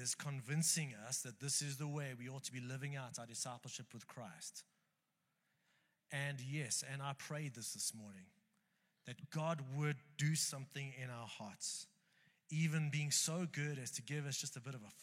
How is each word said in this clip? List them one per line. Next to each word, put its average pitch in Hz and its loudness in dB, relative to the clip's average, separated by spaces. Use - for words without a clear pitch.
is 123 2
convincing 143 2
us 127 0
that 120 -8
this 135 4
is 143 0
the 147 0
way 143 -2
we 120 -8
ought 135 -6
to - -6
be 127 -4
living 131 -2
out 131 -4
our 120 -6
discipleship 117 -6
with 117 -10
Christ, - -10
and 139 0
yes, 131 0
and 139 -2
I 139 0
prayed 147 -4
this 117 -4
this - 0
morning, 101 -10
that 127 -8
God 160 2
would 147 4
do 151 6
something 139 0
in 127 -4
our 120 -6
hearts, - -4
even 156 6
being 147 2
so 170 4
good 147 0
as 123 -4
to 123 -4
give 143 -2
us 135 0
just - -2
a 135 -4
bit 131 -4
of 120 -8
a 104 -12